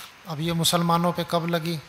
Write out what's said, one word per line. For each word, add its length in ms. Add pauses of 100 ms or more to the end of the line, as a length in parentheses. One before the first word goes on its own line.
(280)
अब 120
ये 140
मुसलमानों 600
पे 180
कब 160
लगी? 300 (120)